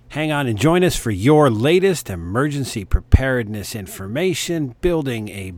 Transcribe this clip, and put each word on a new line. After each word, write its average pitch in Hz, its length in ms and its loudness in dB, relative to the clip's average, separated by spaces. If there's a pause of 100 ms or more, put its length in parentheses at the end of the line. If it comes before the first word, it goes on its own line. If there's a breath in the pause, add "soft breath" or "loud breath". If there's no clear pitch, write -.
(100)
Hang 156 200 -4
on 143 160 0
and 113 100 0
join 160 280 4
us 175 100 2
for - 160 -4
your 135 400 4
latest 160 580 2
emergency 110 760 -4
preparedness 107 920 0
information, 131 1040 -4
building 123 500 -2
a 98 260 -10